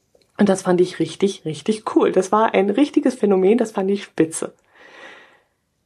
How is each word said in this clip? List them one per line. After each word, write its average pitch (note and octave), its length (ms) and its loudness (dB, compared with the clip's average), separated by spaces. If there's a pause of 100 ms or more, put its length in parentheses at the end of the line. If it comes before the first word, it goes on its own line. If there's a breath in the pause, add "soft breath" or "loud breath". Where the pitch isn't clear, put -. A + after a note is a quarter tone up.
(400)
Und G#3 80 4
das F#3+ 140 2
fand F3+ 180 0
ich F3+ 200 0
richtig, G3 440 -4
richtig D#3+ 400 -6 (140)
cool. F3 160 2
Das F#3 180 0
war A3 220 2
ein G3 160 0
richtiges C4+ 460 0
Phänomen, G3 420 2
das A3 160 -2
fand F#3+ 180 -2
ich G3+ 140 -4
spitze. - 480 -4 (1300 loud breath)